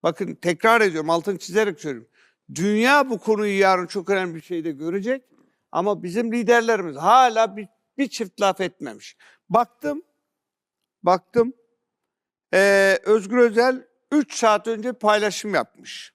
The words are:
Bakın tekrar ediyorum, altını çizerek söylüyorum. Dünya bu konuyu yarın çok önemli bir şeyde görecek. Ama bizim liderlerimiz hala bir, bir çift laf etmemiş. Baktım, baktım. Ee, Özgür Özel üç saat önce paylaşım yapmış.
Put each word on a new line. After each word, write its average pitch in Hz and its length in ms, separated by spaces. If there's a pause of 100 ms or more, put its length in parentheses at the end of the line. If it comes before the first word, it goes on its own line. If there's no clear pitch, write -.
Bakın 170 320
tekrar 220 460
ediyorum, 160 280
altını 170 300
çizerek 202 400
söylüyorum. 127 300 (460)
Dünya 240 540
bu 226 100
konuyu 208 400
yarın 185 280
çok 185 220
önemli 185 260
bir 160 60
şeyde 165 300
görecek. 190 520 (480)
Ama 190 320
bizim 220 300
liderlerimiz 226 640
hala 220 640
bir, 208 100 (300)
bir 269 100
çift 202 340
laf 190 200
etmemiş. - 560 (320)
Baktım, 285 540 (1000)
baktım. 226 500 (1000)
Ee, 196 500
Özgür 208 340
Özel 247 500 (240)
üç 294 240
saat 214 320
önce 226 260
paylaşım 208 600
yapmış. - 600